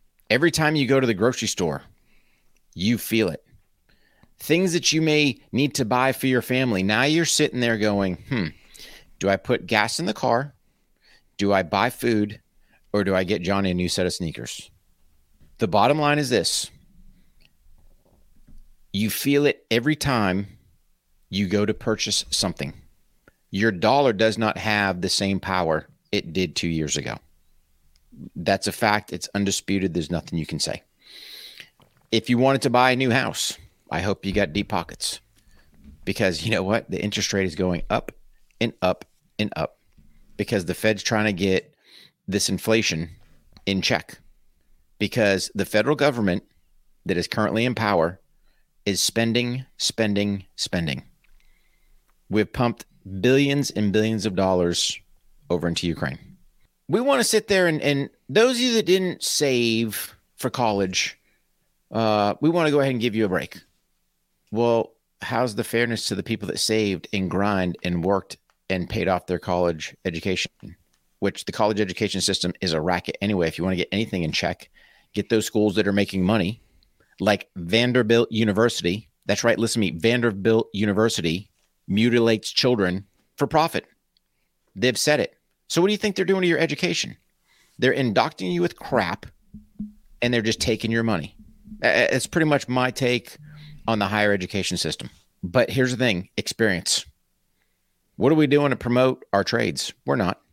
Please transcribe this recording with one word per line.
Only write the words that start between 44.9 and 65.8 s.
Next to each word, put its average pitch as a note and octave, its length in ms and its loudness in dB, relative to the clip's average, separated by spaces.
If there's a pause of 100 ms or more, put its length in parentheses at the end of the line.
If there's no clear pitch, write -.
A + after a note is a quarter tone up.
because G2+ 560 0
the G2 100 -2
federal A#2+ 300 2
government A#2+ 480 0 (640)
that F2 120 -2
is F2 100 -2
currently A2 380 0
in B2+ 100 -2
power F2+ 440 0 (640)
is G2 160 -2
spending, A#2+ 640 -2 (120)
spending, G2+ 680 -2 (100)
spending. D#2+ 480 -6 (1300)
We've G#2 220 0
pumped A#2+ 340 -2 (360)
billions C#3 500 2
and G#2 200 0
billions G#2+ 340 0
of F#2+ 100 -4
dollars F2+ 640 0 (500)
over E2+ 180 -2
into E2+ 200 -2
Ukraine. - 320 -4 (680)
We F#3+ 140 0
want C4+ 200 2
to - 20 2
sit G#3+ 240 0
there F#3 200 4
and, D#3 140 0
and C#3 280 0 (200)
those A#3 260 4
of A#3 60 -2
you B3+ 120 2
that A3 120 2
didn't F#3 380 2
save A#2 920 0 (200)
for B2+ 140 -4
college, G2 680 0 (720)
uh, G#2+ 500 2
we D#3 80 2
want E3 180 2
to D3 40 2
go C#3+ 80 2
ahead C3+ 120 2
and A#2+ 100 -2
give A2+ 140 0
you A2 100 2
a F#2+ 40 0
break. F2 320 -6 (920)
Well, A#2 420 0 (280)
how's A#2+ 340 -4
the G#2+ 80 -2
fairness A#2 440 -2